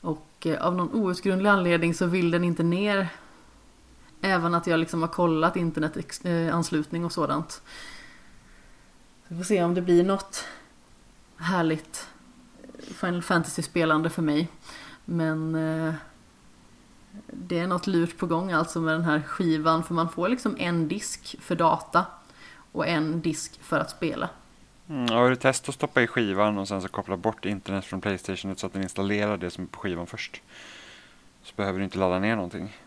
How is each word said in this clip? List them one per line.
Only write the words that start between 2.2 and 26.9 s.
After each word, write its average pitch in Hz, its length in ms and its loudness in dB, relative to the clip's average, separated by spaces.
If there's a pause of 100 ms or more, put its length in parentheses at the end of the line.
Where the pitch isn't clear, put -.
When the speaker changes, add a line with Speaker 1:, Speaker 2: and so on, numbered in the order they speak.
Speaker 1:
den 175 140 2
inte 175 180 2
ner. 190 460 2 (1120)
Även 175 340 2
att 170 120 0
jag 165 140 4
liksom 165 220 -2
har 165 60 -2
kollat 170 480 2
internetanslutning 165 1500 -2
och 170 80 -4
sådant. 147 500 -4 (1700)
Vi 165 80 -10
får 180 80 -6
se 190 200 4
om 175 100 4
det 180 80 2
blir 175 220 6
något 196 400 -2 (920)
härligt 160 720 -2 (720)
Final 175 440 -4
Fantasy-spelande 165 880 0
för 170 120 -2
mig. 156 260 2 (560)
Men, 160 500 -2
eh, 160 400 0 (1300)
det 180 320 -4
är 170 80 0
något 180 200 0
lurt 170 320 2
på 185 80 -2
gång 170 260 0
alltså 165 280 0
med 160 140 2
den 165 100 0
här 151 180 2
skivan. 160 640 2
För 170 100 -4
man 165 140 2
får 170 200 -2
liksom 233 300 0
en 170 300 0
disk - 520 -8
för - 160 -4
data 170 480 2 (680)
och 160 140 -2
en 160 340 0
disk - 420 -4
för 151 180 -2
att 165 100 -4
spela. - 380 -4 (600)
Speaker 2:
Mm, 135 180 -2
ja, 113 80 2
har 123 160 8
du 127 60 2
testat 131 320 2
att 139 60 -8
stoppa - 280 2
i 117 40 4
skivan 104 520 2
och 98 100 -4
sen 98 140 -2
så 95 60 -6
koppla 95 280 -4